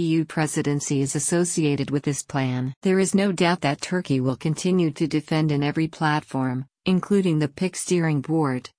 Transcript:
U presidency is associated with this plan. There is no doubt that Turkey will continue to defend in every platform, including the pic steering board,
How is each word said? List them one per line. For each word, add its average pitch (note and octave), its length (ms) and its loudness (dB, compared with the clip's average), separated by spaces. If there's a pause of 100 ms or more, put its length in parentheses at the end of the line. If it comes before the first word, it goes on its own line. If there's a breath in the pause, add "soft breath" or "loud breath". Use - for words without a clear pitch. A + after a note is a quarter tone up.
(100)
U D#3+ 140 2
presidency D3 760 -2
is C#3 160 -2
associated D3+ 760 0
with C#3+ 140 -2
this C#3+ 180 -2
plan. B2+ 500 -2 (100)
There F#3+ 180 2
is F#3+ 160 2
no G3 160 2
doubt F3 300 2
that C#3+ 180 -2
Turkey F3+ 400 -2
will C3 160 0
continue E3+ 560 0
to D#3 160 -2
defend D#3 420 0
in C#3+ 140 0
every D#3+ 240 0
platform, C3+ 800 -2 (200)
including F#3 540 2
the D3 80 0
pic F3+ 260 -4
steering D#3+ 460 0
board, C#3 580 0